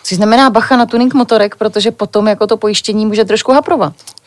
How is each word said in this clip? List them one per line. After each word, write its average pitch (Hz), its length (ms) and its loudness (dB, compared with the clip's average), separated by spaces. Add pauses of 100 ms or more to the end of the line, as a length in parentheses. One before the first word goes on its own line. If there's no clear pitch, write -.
Což 180 140 -6
znamená 233 320 2
bacha 226 280 0
na 240 80 2
tuning 247 280 0
motorek, 220 420 0
protože 214 360 -2
potom 208 360 -2
jako 208 200 0
to 220 100 0
pojištění 214 480 -2
může 214 200 0
trošku 214 280 -2
haprovat. 285 400 0 (340)